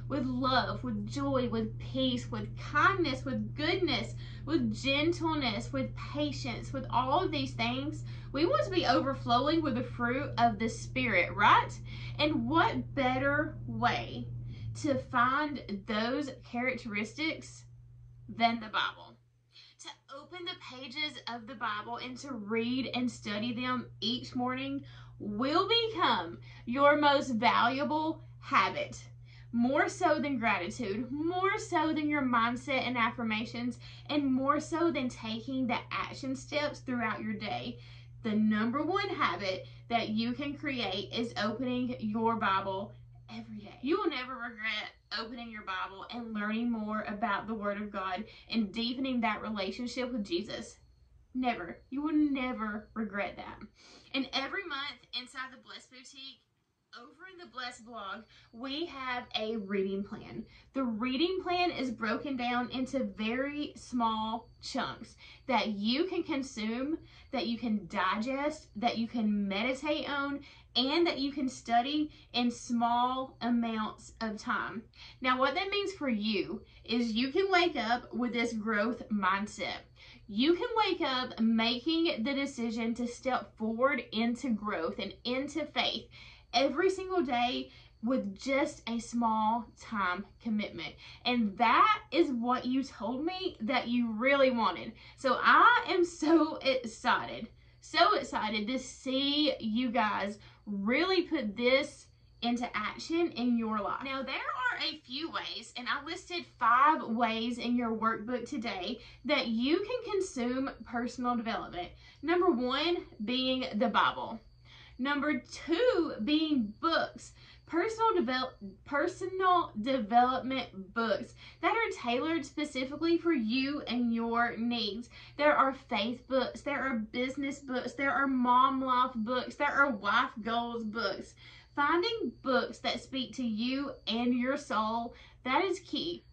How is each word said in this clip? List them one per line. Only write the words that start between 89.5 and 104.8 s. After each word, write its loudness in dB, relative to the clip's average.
time -2
commitment. -4
And 2
that 6
is 4
what 0
you 2
told -4
me -4
that 0
you 2
really 4
wanted. 0
So 2
I 8
am 4
so 4
excited, 0
so 6
excited 0
to 0
see 0
you 0
guys 0
really 2
put -2
this 2
into 0
action -2
in 2
your 0
life. -4
Now, -4
there -4
are -2